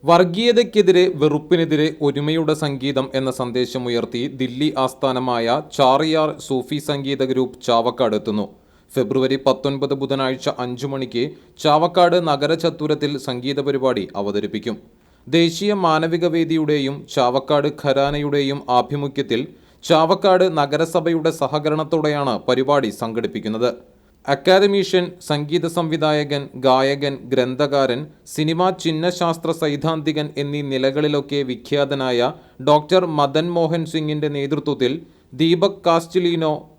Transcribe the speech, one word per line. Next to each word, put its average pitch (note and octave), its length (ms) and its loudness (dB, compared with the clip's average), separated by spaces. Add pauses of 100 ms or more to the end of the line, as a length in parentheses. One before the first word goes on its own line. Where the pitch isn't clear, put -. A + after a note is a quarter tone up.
വർഗീയതയ്ക്കെതിരെ, F#3+ 920 6 (180)
വെറുപ്പിനെതിരെ D3+ 640 2 (200)
ഒരുമയുടെ D3+ 560 0
സംഗീതം C3+ 440 -2 (120)
എന്ന C3 120 -2
സന്ദേശമുയർത്തി A#2+ 920 -2 (180)
ദില്ലി B2+ 280 -2 (100)
ആസ്ഥാനമായ B2+ 840 -2 (140)
ചാറിയാർ D3+ 540 4 (160)
സൂഫി C3+ 320 -4 (100)
സംഗീത C#3 420 -2
ഗ്രൂപ്പ് B2+ 360 -2
ചാവക്കാട് A#2 520 2
എത്തുന്നു. G#2 280 -2 (480)
ഫെബ്രുവരി C3 520 0
പത്തൊൻപത് C3+ 540 0
ബുധനാഴ്ച C3+ 480 -4 (160)
അഞ്ചു B2 220 -8
മണിക്ക് C3 360 -4 (400)
ചാവക്കാട് F3 560 4 (100)
നഗരചത്തുരത്തിൽ D3+ 840 -2 (160)
സംഗീത C3 320 -4
പരിപാടി C3 440 0 (160)
അവതരിപ്പിക്കും. G#2 560 -4 (500)
ദേശീയ E3+ 460 2 (120)
മാനവിക E3 500 2
വേദിയുടെയും D3+ 600 0 (200)
ചാവക്കാട് C#3 540 2 (160)
ഘരാനയുടെയും C#3+ 760 0 (180)
ആഭിമുഖ്യത്തിൽ C3+ 640 -2 (480)
ചാവക്കാട് F3+ 560 4 (140)
നഗരസഭയുടെ D#3+ 720 0 (100)
സഹകരണത്തോടെയാണ് D3+ 920 -2 (140)
പരിപാടി C3 420 2 (100)
സംഘടിപ്പിക്കുന്നത്. A2 680 -4 (640)
അക്കാദമീഷ്യൻ, F#3+ 760 2 (220)
സംഗീത D3+ 380 -2 (100)
സംവിധായകൻ, D3+ 680 -2 (240)
ഗായകൻ, C3+ 480 2 (180)
ഗ്രന്ഥകാരൻ, C3 680 0 (340)
സിനിമാ D#3+ 340 0 (140)
ചിഹ്നശാസ്ത്ര E3 680 -2 (100)
സൈദ്ധാന്തികൻ D3+ 680 -2 (140)
എന്നീ C#3+ 180 -4 (120)
നിലകളിലൊക്കെ C#3 680 0 (100)
വിഖ്യാതനായ C3 800 0 (380)
ഡോക്ടർ D3+ 360 4 (140)
മദൻ D3 380 0
മോഹൻ E3 360 0
സിംഗിന്റെ D3+ 440 -2
നേതൃത്വത്തിൽ C#3 580 -2 (460)
ദീപക് F3 460 2
കാസ്റ്റിലീനോ E3 640 0 (260)